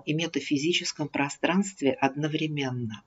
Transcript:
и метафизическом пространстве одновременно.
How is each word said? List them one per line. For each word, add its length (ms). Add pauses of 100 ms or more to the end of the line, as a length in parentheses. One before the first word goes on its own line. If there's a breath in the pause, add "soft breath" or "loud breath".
и 80
метафизическом 960
пространстве 800
одновременно. 1160